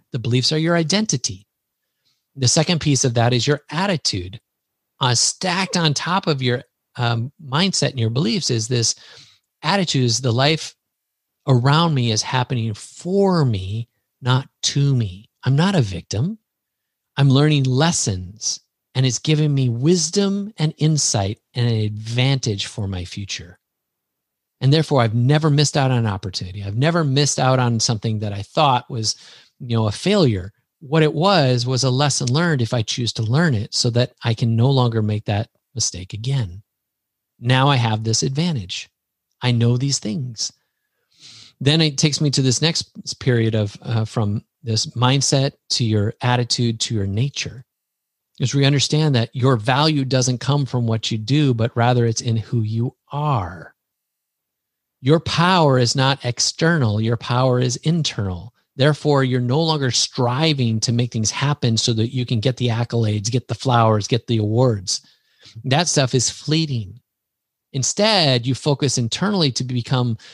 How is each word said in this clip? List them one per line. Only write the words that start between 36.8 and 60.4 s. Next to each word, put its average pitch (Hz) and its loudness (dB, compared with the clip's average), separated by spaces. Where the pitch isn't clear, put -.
Now 131 4
I 143 4
have 113 0
this 113 0
advantage. 139 -4
I 123 0
know 120 2
these 135 -2
things." 135 -8
Then 151 2
it 147 0
takes 147 0
me 147 2
to 139 0
this 131 2
next 160 -2
s-, - -10
period 113 0
of, 107 -2
uh, 113 -2
from 104 -4
this 110 -2
mindset 135 2
to - -2
your 107 2
attitude 120 0
to - -4
your 101 -2
nature. 120 -4
Is 131 -2
we 139 2
understand 143 2
that 113 -2
your 127 2
value 135 0
doesn't 127 0
come 143 0
from 120 -2
what 113 -2
you 113 -2
do, 131 2
but 113 -2
rather 120 2
it's 117 -2
in 117 -2
who 113 -2
you 113 -4
are. 107 -4
Your 147 4
power 165 4
is 123 2
not 135 2
external. 123 0
Your 113 0
power 123 0
is 123 0
internal. 110 -4
Therefore, 143 2
you're 127 0
no 127 0
longer 156 0
striving 127 0